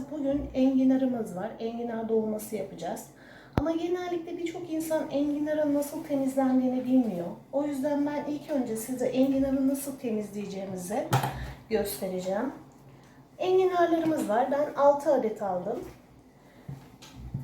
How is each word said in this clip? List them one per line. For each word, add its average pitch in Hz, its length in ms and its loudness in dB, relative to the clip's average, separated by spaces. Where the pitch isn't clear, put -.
Bugün 285 440 -2
enginarımız 262 800 4
var. 208 220 -4
Enginar 226 500 -4
dolması 214 480 0
yapacağız. 180 500 -6
Ama 302 100 0
genellikle 349 680 -4
birçok 339 320 -8
insan 320 400 -2
enginarın 294 640 0
nasıl 285 300 -2
temizlendiğini 262 800 2
bilmiyor. 220 420 2
O 285 120 0
yüzden 285 420 0
ben 294 260 -2
ilk 294 180 -8
önce 226 260 0
size 247 300 -4
enginarı 269 600 2
nasıl 277 300 -4
temizleyeceğimizi 196 1080 -4
göstereceğim. 196 840 -2
Enginarlarımız 349 920 4
var. 262 220 4
Ben 294 240 0
altı 285 400 6
adet 220 280 0
aldım. 196 420 -2